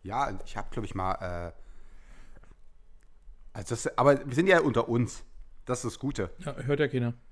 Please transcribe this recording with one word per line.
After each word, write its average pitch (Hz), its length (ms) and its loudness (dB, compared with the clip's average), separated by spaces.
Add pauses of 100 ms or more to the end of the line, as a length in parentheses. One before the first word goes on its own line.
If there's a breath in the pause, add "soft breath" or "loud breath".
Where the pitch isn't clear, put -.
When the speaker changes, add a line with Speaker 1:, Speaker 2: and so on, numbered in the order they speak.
Speaker 1:
Ja, 110 420 -2
ich - 120 -6
hab, 104 160 -4
glaub 110 120 -2
ich, - 100 -6
mal, 95 200 0
äh, 87 380 -4 (2000 soft breath)
also 107 220 -6
das, - 240 -2
aber 139 280 8
wir 131 80 -2
sind 170 140 6
ja 180 120 10
unter 120 280 4
uns. 117 360 2 (400)
Das 127 200 -2
ist 117 100 -2
das - 60 -16
Gute. 123 380 -2
Speaker 2:
Ja, - 180 -8
hört 139 240 0
ja 143 80 4
keiner. 120 260 0 (160)